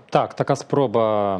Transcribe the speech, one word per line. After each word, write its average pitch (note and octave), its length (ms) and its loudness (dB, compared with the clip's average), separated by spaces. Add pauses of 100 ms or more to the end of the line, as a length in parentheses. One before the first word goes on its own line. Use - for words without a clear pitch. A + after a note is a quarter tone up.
Так, B2 240 0
така C3+ 220 -2
спроба A2 840 0